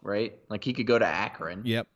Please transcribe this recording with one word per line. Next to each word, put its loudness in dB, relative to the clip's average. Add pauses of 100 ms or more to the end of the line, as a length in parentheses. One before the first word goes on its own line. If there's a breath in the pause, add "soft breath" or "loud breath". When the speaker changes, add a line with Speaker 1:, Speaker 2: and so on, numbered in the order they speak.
Speaker 1:
right? -2 (120)
Like, -6
he -2
could -4
go 8
to 4
Akron -2
Speaker 2:
Yep. -2